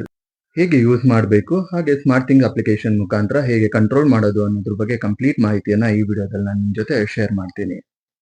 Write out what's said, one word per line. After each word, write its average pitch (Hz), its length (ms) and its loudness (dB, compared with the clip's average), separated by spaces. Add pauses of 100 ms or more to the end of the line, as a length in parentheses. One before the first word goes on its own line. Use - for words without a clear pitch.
(580)
ಹೇಗೆ 170 200 2
ಯೂಸ್ 120 280 2
ಮಾಡ್ಬೇಕು, 110 560 2
ಹಾಗೆ 170 340 -2
ಸ್ಮಾರ್ಟ್ 131 320 0
ಥಿಂಗ್ 135 160 4
ಅಪ್ಲಿಕೇಶನ್ 110 560 0
ಮುಖಾಂತರ 104 380 -2
ಹೇಗೆ 120 300 2
ಕಂಟ್ರೋಲ್ 123 420 2
ಮಾಡೋದು 104 360 2
ಅನ್ನೋದ್ರ 101 280 -4
ಬಗ್ಗೆ 110 240 -4
ಕಂಪ್ಲೀಟ್ 117 420 -2
ಮಾಹಿತಿಯನ್ನ 104 440 0
ಈ 107 180 2
ವಿಡಿಯೋದಲ್ಲಿ 101 440 -4
ನಾನು 101 140 -2
ನಿಮ್ 101 160 -2
ಜೊತೆ 110 300 -2
ಶೇರ್ 104 280 -4
ಮಾಡ್ತೀನಿ. 92 480 -6 (400)